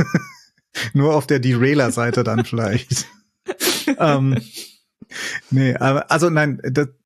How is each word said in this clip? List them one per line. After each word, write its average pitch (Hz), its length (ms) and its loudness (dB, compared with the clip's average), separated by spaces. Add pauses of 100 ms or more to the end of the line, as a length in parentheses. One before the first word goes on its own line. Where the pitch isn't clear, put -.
(300)
<laughs> - 640 -12
Nur 147 220 4
auf 147 120 0
der 143 120 2
Derailer-Seite 123 840 2
dann 113 220 0
vielleicht. 117 640 -2
<laughs> - 60 -20 (800)
Ähm, 135 400 2 (1120)
nee, 131 260 2
aber, 135 360 0
also 165 180 2
nein, 151 300 0 (100)
das, 139 200 0 (160)